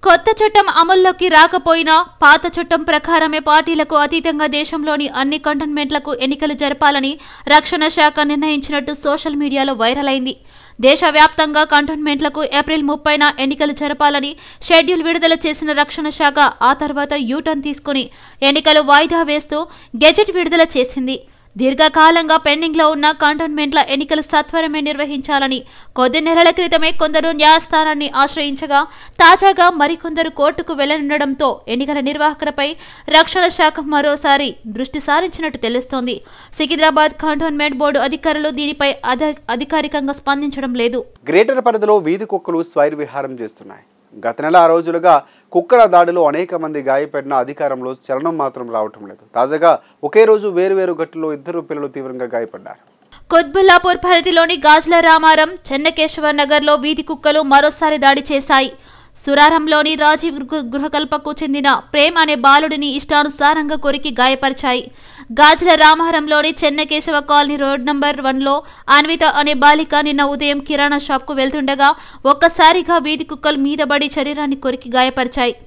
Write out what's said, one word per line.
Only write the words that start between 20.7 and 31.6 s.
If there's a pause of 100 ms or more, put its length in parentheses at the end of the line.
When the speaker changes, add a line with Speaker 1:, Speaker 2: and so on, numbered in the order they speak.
Speaker 1:
చేసింది. (340)
దీర్ఘకాలంగా
పెండింగ్లో
ఉన్న
కంటోన్మెంట్ల
ఎన్నికలు
సత్వరమే
నిర్వహించాలని (340)
కొద్ది
నెలల
క్రితమే
కొందరు
న్యాయస్థానాన్ని
ఆశ్రయించగా, (340)
తాజాగా
మరికొందరు
కోర్టుకు
వెళ్లనుండడంతో